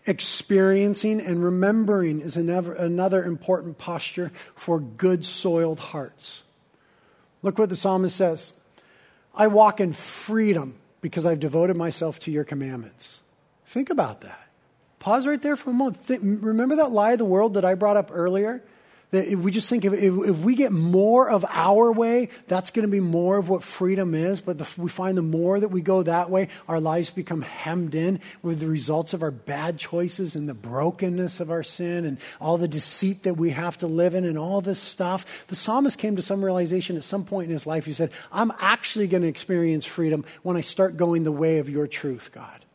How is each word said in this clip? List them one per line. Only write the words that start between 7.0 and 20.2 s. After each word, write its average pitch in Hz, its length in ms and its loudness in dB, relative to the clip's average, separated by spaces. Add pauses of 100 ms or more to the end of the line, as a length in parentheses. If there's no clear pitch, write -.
Look 190 160 -2
what 214 100 4
the 180 60 -4
psalmist 185 400 0
says. 170 380 -2 (840)
"I 214 100 6
walk 214 340 6
in 180 140 2
freedom 208 800 0 (280)
because 165 260 -4
I've 165 120 2
devoted 165 380 2
myself 165 440 -4
to 160 100 -8
your 147 140 -2
commandments." 131 760 -10 (480)
Think 262 240 -4
about 180 300 -2
that. - 280 -20 (480)
Pause 247 300 0
right 285 160 -2
there 294 120 0
for 269 140 -8
a 247 40 -2
moment. 247 240 0
Thi-, 254 200 -4
remember 220 600 0
that 294 140 4
lie 214 200 4
of 240 80 4
the 226 60 2
world 196 280 4
that 196 100 2
I 185 120 4
brought 208 200 4
up 196 160 2
earlier? 196 520 -2 (480)
That 190 160 2
if 190 120 0
we 185 120 2
just 208 180 0
think 226 160 0
if, 196 80 2
if, 190 200 4
if 190 260 2